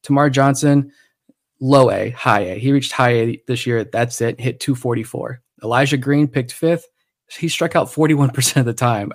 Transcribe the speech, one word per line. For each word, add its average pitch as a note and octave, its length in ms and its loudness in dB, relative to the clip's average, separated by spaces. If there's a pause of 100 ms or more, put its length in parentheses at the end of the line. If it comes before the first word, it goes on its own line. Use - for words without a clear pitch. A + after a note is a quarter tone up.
Tamar C#3+ 280 2
Johnson, C#3 640 2 (640)
low C3 320 6
A, G2 200 -2
high A#2 280 0
A. F#2 180 -4
He B2+ 140 0
reached C#3 220 0
high B2 180 2
A A#2 360 -2
this A#2+ 200 -4
year. A#2 160 -2
That's A#2+ 380 -4
it. A#2+ 180 -2
Hit A#2+ 220 -6
two C3+ 140 -2
forty-four. A#2+ 640 -6 (200)
Elijah C3+ 360 0
Green C#3+ 280 0
picked B2+ 280 -4
fifth. E3 340 -2 (400)
He - 220 -6
struck E3 260 -4
out E3 160 0
forty-one D3+ 380 2
percent B2+ 300 -2
of B2+ 60 4
the A#2 80 -2
time A2+ 420 -2